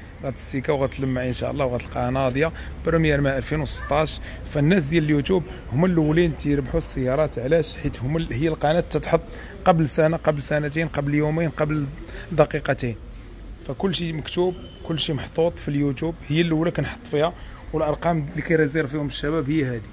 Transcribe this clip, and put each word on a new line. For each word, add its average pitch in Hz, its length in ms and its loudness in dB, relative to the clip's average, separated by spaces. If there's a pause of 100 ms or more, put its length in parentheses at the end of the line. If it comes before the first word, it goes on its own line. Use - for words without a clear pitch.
(240)
غتسيكا 135 500 -2
وغتلمع 131 540 0
إن 127 60 -2
شاء 120 180 -2
الله 135 140 0
وغتلقاها 123 460 -2
ناضية، 135 400 0 (340)
بريمير 160 360 4
ما 139 160 2
ألفين 147 220 -2
وستاش. 147 600 0 (260)
فالناس 151 400 4
ديال 160 180 2
اليوتيوب 151 400 2 (280)
هما 151 160 4
الأولين 160 500 4
تيربحوا 143 400 0
السيارات. 139 640 0
علاش؟ 151 360 2
حيت - 240 -4
هما 139 200 -2
ال-، - 140 -4
هي 139 140 0
القناة 156 320 2
تتحط 160 420 2 (440)
قبل 160 240 6
سنة، 160 280 4
قبل 151 240 0
سنتين، 151 460 -2
قبل 143 260 -2
يومين، 151 360 2
قبل 151 360 0 (460)
دقيقتين. 147 640 2 (720)
فكل 170 280 -2
شيء 165 180 -2
مكتوب، 175 420 -2 (280)
كل 165 160 -2
شيء 156 160 0
محطوط 165 420 0
في - 100 -8
اليوتيوب، 143 480 0 (120)
هي 156 140 2
الأولى 165 300 2
كنحط - 360 -4
فيها. 156 260 2 (400)
والأرقام 156 580 0
اللي 151 100 -6
كيريزيرفيهم 156 680 2
الشباب 147 420 -2
هي 151 160 2
هذه. 123 160 -4 (120)